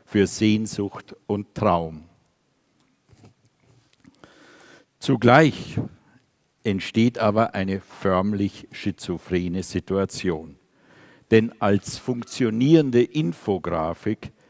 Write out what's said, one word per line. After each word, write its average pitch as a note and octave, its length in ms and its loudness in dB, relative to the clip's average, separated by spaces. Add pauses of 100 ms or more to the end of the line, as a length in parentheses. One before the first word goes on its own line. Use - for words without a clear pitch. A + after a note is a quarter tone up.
für G2 200 2
Sehnsucht G#2+ 880 -2 (140)
und G#2 260 -6
Traum. E2 520 -2 (3000)
Zugleich B2+ 800 4 (840)
entsteht A2+ 560 0
aber A2 360 0
eine F#2+ 260 -4
förmlich G2 920 -2
schizophrene F2+ 920 -6
Situation. F2+ 920 -6 (760)
Denn A2+ 280 4
als G2+ 380 0
funktionierende B2 1040 2
Infografik G2 1300 -4 (180)